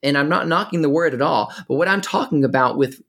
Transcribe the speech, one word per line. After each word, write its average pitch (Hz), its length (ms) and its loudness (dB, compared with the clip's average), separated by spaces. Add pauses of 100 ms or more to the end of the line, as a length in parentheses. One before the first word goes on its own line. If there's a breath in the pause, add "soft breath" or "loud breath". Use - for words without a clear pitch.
And 143 140 0
I'm 143 120 0
not 175 180 0
knocking 175 340 0
the 151 80 2
word 160 240 2
at 123 80 -2
all. 139 320 0 (140 loud breath)
But 131 80 -2
what 165 120 2
I'm 196 140 0
talking 190 420 0
about 127 320 2
with 135 340 -2